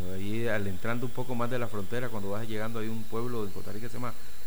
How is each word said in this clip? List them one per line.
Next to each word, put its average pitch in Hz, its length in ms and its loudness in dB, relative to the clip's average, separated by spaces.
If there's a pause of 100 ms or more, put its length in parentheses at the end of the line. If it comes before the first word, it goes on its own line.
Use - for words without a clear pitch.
(140)
ahí 104 320 0
adentrando 107 580 0
un 123 80 0
poco 123 220 0
más 120 160 0
de 127 80 0
la 120 80 0
frontera, 107 420 0
cuando 101 220 0
vas 110 160 0
llegando, 110 320 0
hay 110 80 0
un 113 160 0
pueblo 113 420 0
de 95 80 0
Costa 95 200 0
Rica 110 140 0
que 113 40 0
se 113 80 0
llama 123 160 0 (320)